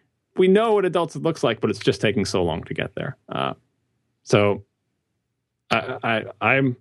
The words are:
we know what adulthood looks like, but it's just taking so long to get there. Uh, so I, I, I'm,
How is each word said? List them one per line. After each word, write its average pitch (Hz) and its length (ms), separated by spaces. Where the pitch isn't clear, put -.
we 185 120
know 214 260
what 202 100
adulthood 165 380
looks 160 200
like, 117 200
but 110 80
it's 104 80
just - 240
taking 101 240
so 95 180
long 85 200
to - 100
get - 200
there. - 220
Uh, 67 280
so 101 420
I, 113 320
I, 113 220
I'm, 135 240